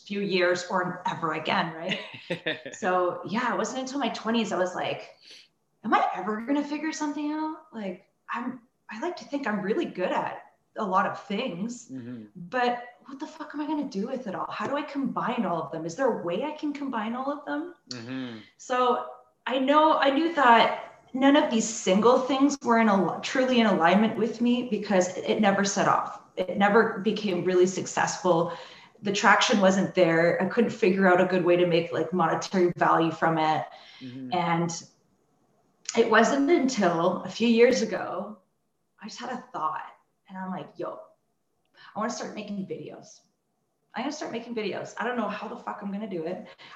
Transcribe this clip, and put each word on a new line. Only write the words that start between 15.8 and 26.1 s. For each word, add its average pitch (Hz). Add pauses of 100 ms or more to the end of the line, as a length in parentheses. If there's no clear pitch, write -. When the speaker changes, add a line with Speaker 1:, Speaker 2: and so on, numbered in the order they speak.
Speaker 1:
Is 165
there 262 (100)
a -
way 180
I 302
can 302
combine 233
all 262
of 285
them?" 302 (160)
Speaker 2:
Mm-hmm. 123 (200)
Speaker 1:
So 247 (400)
I 247
know, 294
I 277
knew 330
that 240 (320)
none 277
of -
these 220
single 214
things 269
were 233
in 226
al-, 190
truly 254
in 220
alignment 185
with 226
me, 240
because 196
it, -
it -
never 196
set 170
off. - (160)